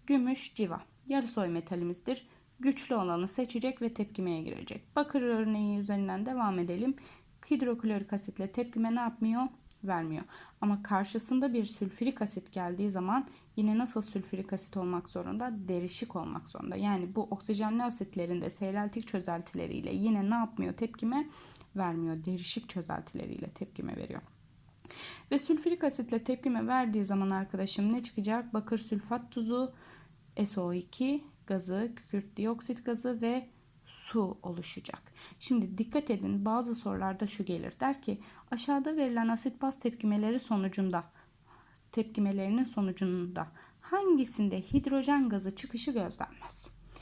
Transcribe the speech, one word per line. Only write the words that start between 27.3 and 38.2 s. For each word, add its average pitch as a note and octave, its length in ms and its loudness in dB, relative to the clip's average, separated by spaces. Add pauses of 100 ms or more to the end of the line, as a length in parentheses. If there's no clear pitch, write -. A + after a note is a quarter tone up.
arkadaşım F#3+ 640 2
ne B3 100 0
çıkacak? A3+ 520 -2
Bakır G#3+ 240 0
sülfat A3 540 -4
tuzu, B3 420 0 (720)
S G3+ 160 0
O F3 120 0
iki C4 520 0 (220)
gazı, F#3+ 500 0
kükürt - 400 -4
dioksit A#3 500 -2
gazı A#3+ 340 0
ve B3 280 0 (380)
su - 560 0
oluşacak. - 600 -6 (360)
Şimdi F#3+ 400 2
dikkat D4 320 0
edin, G3 340 2
bazı A#3 300 2
sorularda F#3+ 520 -2
şu G3+ 180 -4
gelir. F3 360 -4
Der C#4 220 0
ki, G3+ 180 -2 (300)